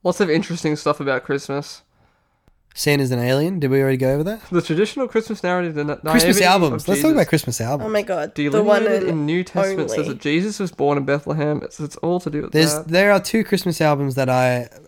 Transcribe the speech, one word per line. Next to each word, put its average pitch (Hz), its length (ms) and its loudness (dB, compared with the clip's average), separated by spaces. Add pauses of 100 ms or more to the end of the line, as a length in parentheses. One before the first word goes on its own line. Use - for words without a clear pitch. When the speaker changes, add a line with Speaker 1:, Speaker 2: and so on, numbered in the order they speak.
Speaker 1:
Lots - 160 0
of 190 100 2
interesting 156 460 0
stuff 147 240 -2
about 135 240 -2
Christmas. 139 580 -6 (880)
Speaker 2:
Santa's 143 380 0
an 127 80 0
alien. 139 400 0
Did 139 140 0
we 139 100 4
already 135 140 2
go 131 180 0
over 147 80 -2
that? 208 280 -6
Speaker 1:
The 175 120 0
traditional 214 460 -2
Christmas 220 340 -4
narrative, 180 320 -2
the 147 80 -4
na-, 147 140 -4
Speaker 2:
Christmas 160 260 2 (140)
Speaker 1:
naivety 202 80 4
Speaker 2:
albums. 175 400 2
Speaker 1:
of - 40 -4
Speaker 2:
Let's 139 120 2
talk 311 80 4
Speaker 1:
Jesus. 320 40 4
Speaker 2:
about 247 160 4
Christmas 139 320 -2
albums. 139 280 -2
Speaker 3:
Oh 220 40 -4
my 208 100 0
God. 170 340 -6
The 143 120 -2
Speaker 1:
Delineated 208 180 2
Speaker 3:
one 208 200 4
and 196 220 2
Speaker 1:
in 156 180 -2
New 170 160 0
Testament 190 380 -2 (100)
Speaker 3:
only. 113 60 -2
Speaker 1:
says 151 100 -2
that 127 140 -6
Jesus 175 400 -2
was 185 100 -4
born 143 260 0
in 139 80 -2
Bethlehem. 147 600 -2
It's, - 160 -16
it's 151 160 -8
all 175 240 -2
to 165 100 -6
do 147 120 -4
with - 100 -10
Speaker 2:
There's, 156 220 4
Speaker 1:
that. 156 120 -6
Speaker 2:
there 180 240 4
are 202 80 6
two 214 240 0
Christmas 185 380 -2
albums 143 340 2
that 131 160 0
I 127 380 2 (180)